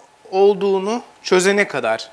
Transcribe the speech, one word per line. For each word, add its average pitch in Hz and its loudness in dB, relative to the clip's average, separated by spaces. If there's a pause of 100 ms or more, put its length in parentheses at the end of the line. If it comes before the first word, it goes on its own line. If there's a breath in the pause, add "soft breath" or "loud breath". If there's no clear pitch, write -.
(300)
olduğunu 196 0 (200)
çözene 190 2
kadar, 113 -4